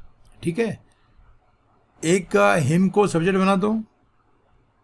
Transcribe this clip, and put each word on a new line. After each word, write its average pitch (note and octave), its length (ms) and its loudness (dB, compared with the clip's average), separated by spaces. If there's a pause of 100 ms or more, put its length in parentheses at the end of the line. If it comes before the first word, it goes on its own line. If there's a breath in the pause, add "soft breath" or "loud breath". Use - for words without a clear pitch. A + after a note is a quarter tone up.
(440)
ठीक E3+ 160 -4
है। G#3 240 -6 (1200)
एक F3 300 0
का G3+ 200 4
him E3+ 340 2
को G3+ 180 2
subject F#3 320 0
बना G3 160 2
दो, G#3 180 -2
है A3 100 -4 (1000)